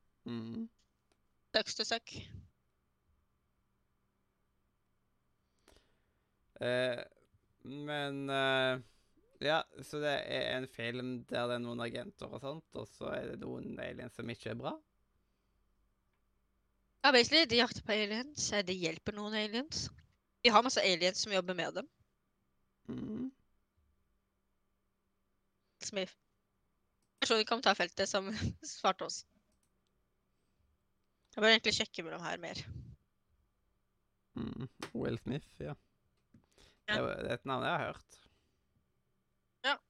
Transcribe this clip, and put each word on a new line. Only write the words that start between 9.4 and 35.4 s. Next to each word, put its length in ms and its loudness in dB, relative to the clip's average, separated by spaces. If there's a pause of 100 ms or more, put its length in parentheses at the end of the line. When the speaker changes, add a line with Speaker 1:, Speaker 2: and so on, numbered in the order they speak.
Speaker 1:
Ja, 220 2 (200)
så 180 -8
det 120 2 (180)
er 260 0
en 120 -4
film 560 -4
der 240 -2
det 80 -2
er 80 -4
noen 160 -6
agenter 500 -8
og 100 -10
sånt, 360 -10
og 120 -8
så 280 -10
er 160 -6
det 80 -10
noen 400 -8
aliens 340 -10
som 160 -8
ikke 200 -8
er 100 -8
bra? 120 -6 (2250)
Speaker 2:
Ja, 80 8
basically, 360 8
de 80 2
jakter 260 4
på 140 -4
aliens, 560 -2
eh, 100 4
de 140 -2
hjelper 400 -2
noen 180 -4
aliens. 540 -2 (560)
De 60 10
har 120 10
masse 180 2
aliens 440 4
som 80 -4
jobber 240 2
med 180 -2
dem. 140 -6 (1000)
Speaker 1:
Mhm. 420 -6 (2500)
Speaker 2:
Som 180 -6
i, 40 2
jeg 1200 -12
skjønner 220 4
kommentarfeltet 600 2
som 220 0
<laughs> 320 -2
svarte 460 0
oss. 160 -8 (2000)
Jeg 80 -6
bør 60 8
egentlig 240 6
sjekke 320 -4
mellom 160 -8
her 160 -4
mer. 220 -8 (1800)
Speaker 1:
Mhm. 320 -6 (240)
Will 260 -2
Smith, 300 -6 (100)